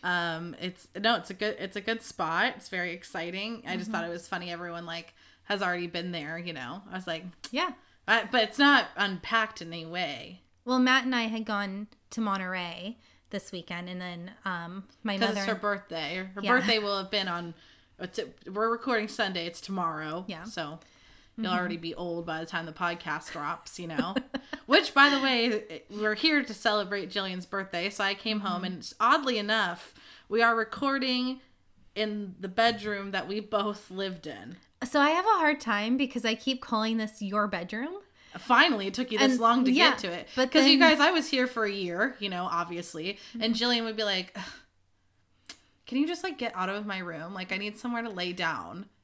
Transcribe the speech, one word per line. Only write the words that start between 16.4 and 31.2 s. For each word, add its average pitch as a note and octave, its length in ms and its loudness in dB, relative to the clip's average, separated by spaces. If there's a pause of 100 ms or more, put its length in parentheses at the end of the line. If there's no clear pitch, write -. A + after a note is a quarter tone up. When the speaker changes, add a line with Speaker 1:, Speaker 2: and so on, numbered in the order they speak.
Speaker 2:
Yeah. G3+ 120 4
Speaker 1:
birthday G#3+ 260 4
will G3+ 180 0
have F#3+ 140 -6
been G3 160 0
on, E3+ 260 -4 (460)
it's, F#3 200 -6 (320)
we're A3 200 2
recording A#3 360 0
Sunday. F#3+ 380 -2
It's E3+ 160 -8
tomorrow. E3 680 -4
Speaker 2:
Yeah. E3+ 180 -10
Speaker 1:
So E3 340 -8 (580)
you'll A3 140 -4
Speaker 2:
Mm-hmm. F#3 80 2
Speaker 1:
already F3 180 -2
be E3 160 -8
old E3+ 320 -4
by D#3+ 140 -4
the E3 80 -6
time E3+ 180 -4
the D#3+ 60 -10
podcast E3+ 600 -4
drops, D3+ 460 -6
you F3+ 100 -8
know? E3 280 -2 (260)
Speaker 2:
<laughs> - 240 -14
Speaker 1:
Which, - 300 4
by C#4 140 10
the C#4 100 4
way, A#3 720 0
we're G#3+ 240 0
here D4 280 4
to A3 100 -6
celebrate G3+ 580 0
Jillian's F#3 340 -4
birthday. F#3+ 460 -4
So G3+ 120 -2
I G3 120 2
came G#3+ 240 -2
home, G3 240 -2
Speaker 2:
Mm-hmm. - 100 -4
Speaker 1:
and D3+ 260 -10
oddly C4 380 4
enough, G3+ 560 -2 (360)
we A3+ 120 2
are A#3 140 6
recording B3+ 880 0 (520)